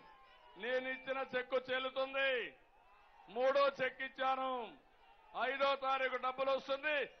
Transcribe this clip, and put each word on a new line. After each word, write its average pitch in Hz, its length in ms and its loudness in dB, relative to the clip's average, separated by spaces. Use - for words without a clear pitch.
నేను 254 320 -2
ఇచ్చిన 262 360 -4
చెక్కు 254 180 -2
చెల్లుతుంది, 262 1000 0
మూడో 269 380 4
చెక్ 262 340 -2
ఇచ్చాను, 262 760 -2
ఐదో 269 340 2
తారీఖు 262 400 0
డబ్బులు 254 360 0
వస్తుంది, 269 580 0